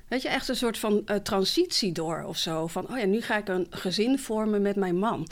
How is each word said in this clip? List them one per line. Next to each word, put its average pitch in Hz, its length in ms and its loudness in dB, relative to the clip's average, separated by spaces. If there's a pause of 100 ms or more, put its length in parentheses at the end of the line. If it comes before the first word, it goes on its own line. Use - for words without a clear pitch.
Weet 254 140 -2
je, 294 80 -4
echt 262 180 -2
een 262 80 0
soort 233 220 -2
van, 214 280 2
eh, 208 100 0
transitie 202 760 2
door 160 320 -4
of 151 140 -6
zo. 160 300 -2
Van, 185 240 -6
"Oh 247 60 -4
ja, 226 80 0
nu 202 160 4
ga 214 160 0
ik 208 100 -2
een 185 220 0
gezin 220 500 0
vormen 214 420 0
met 202 140 2
mijn 185 220 2
man." 190 340 0